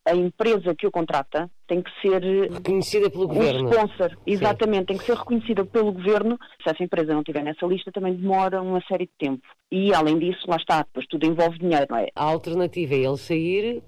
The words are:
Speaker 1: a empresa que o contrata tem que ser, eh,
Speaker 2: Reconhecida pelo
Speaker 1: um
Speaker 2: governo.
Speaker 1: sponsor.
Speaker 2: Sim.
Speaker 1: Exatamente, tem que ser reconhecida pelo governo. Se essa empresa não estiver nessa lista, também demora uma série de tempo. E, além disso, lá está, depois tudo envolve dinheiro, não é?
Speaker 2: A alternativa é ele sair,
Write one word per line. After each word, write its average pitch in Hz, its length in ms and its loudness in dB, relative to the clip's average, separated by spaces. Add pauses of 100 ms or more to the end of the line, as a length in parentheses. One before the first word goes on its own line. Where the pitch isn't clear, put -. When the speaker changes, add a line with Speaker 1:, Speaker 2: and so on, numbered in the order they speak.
Speaker 1:
a 170 100 2
empresa 180 600 0
que 208 120 -4
o 175 40 4
contrata 156 600 -2 (160)
tem 175 160 -2
que - 80 -12 (120)
ser, 190 200 2
eh, 190 300 2
Speaker 2:
Reconhecida 190 560 0
pelo 185 160 -2
Speaker 1:
um 170 40 -2
Speaker 2:
governo. 131 420 2
Speaker 1:
sponsor. 208 400 2
Speaker 2:
Sim. 170 60 -18 (100)
Speaker 1:
Exatamente, 208 600 2
tem 196 120 -4
que - 60 -10
ser 233 120 2
reconhecida 220 480 -2
pelo 208 280 2
governo. 208 460 0 (240)
Se 175 60 -2
essa 160 160 -2
empresa 165 300 -2
não 151 60 0
estiver 147 220 -6
nessa 156 220 -6
lista, 185 260 -2
também 185 240 -2
demora 190 460 0
uma 185 260 -2
série 185 200 -2
de - 120 -20
tempo. 135 280 -4 (260)
E, 190 220 4
além 156 240 4
disso, 180 280 -2
lá 170 100 0
está, 165 260 0
depois - 240 -8
tudo 156 180 -4
envolve 165 340 2
dinheiro, 160 300 2
não 120 80 -4
é? 110 180 0
Speaker 2:
A 147 100 -2
alternativa 165 720 -2
é 135 40 2
ele 131 180 0
sair, 190 720 -2